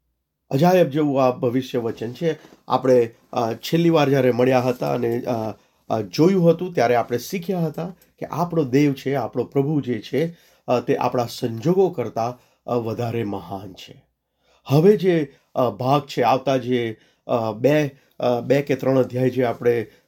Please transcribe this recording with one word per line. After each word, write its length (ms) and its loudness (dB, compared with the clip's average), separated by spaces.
અજાયબ 380 4
જેવું 360 0
આ 80 4
ભવિષ્ય 480 -2
વચન 340 -6
છે. 260 -4
આપણે, 460 2
અ, 200 -2
છેલ્લી 360 0
વાર 200 4
જ્યારે 220 4
મળ્યા 300 2
હતા 320 -2
અને, 280 -2
અ, 120 -4
અ, 120 -2
જોયું 500 4
હતું 220 -4
ત્યારે 220 2
આપણે 220 0
શીખ્યા 420 -6
હતા 360 -6
કે 80 -12
આપણો 380 -2
દેવ 300 2
છે, 200 -6
આપણો 300 -4
પ્રભુ 380 -2
જે 200 -4
છે, 360 -4
અ, 120 0
તે 160 -2
આપણા 300 -2
સંજોગો 640 -2
કરતાં, 500 -6
અ, 100 -2
વધારે 480 -4
મહાન 500 -10
છે. 320 -20
હવે 320 6
જે, 360 0
અ, 140 2
ભાગ 360 0
છે, 160 -4
આવતા 360 2
જે, 420 -4
અ, 240 0
બે, 440 2
અ, 220 0
બે 200 2
કે 140 -2
ત્રણ 240 2
અધ્યાય 300 0
જે 140 0
આપણે, 440 0